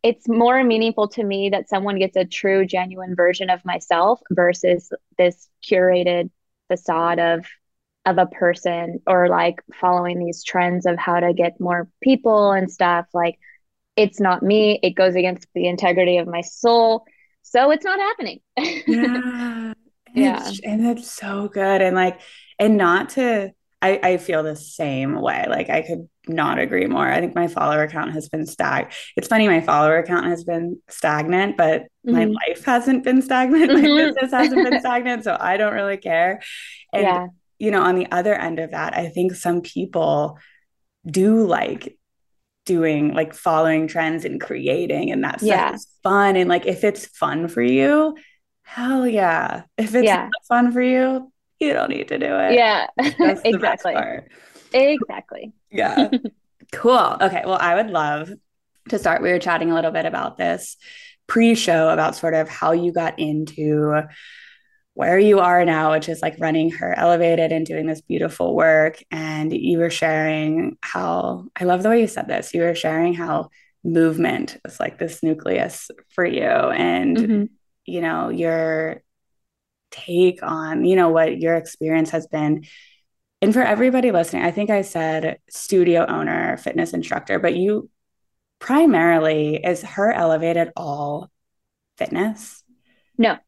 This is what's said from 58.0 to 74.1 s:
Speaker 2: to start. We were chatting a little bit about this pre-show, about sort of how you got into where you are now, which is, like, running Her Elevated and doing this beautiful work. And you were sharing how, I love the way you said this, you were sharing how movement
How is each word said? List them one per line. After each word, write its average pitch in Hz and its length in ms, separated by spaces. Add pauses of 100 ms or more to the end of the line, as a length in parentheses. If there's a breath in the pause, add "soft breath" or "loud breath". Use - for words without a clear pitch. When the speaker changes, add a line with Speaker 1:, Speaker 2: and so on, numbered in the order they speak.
Speaker 2:
to 202 100
start. 170 240
We 180 80
were 180 80
chatting 170 320
a 165 40
little 165 180
bit 165 120
about - 320
this - 400 (520 loud breath)
pre-show, 202 640
about 160 260
sort 165 180
of 156 140
how 160 240
you 175 200
got 165 280
into 151 840 (920 loud breath)
where 180 240
you 208 220
are 180 240
now, 156 280
which 156 160
is, 160 140
like, 160 180
running 160 300
Her - 280
Elevated 170 540
and 160 140
doing 156 200
this 156 140
beautiful 170 560
work. 160 540
And 156 420
you 175 260
were 170 120
sharing 156 920
how, 180 720
I 180 100
love 180 180
the 214 80
way 233 100
you 220 80
said - 200
this, - 260
you 170 80
were 170 120
sharing 165 400
how 165 360 (340 soft breath)
movement 165 800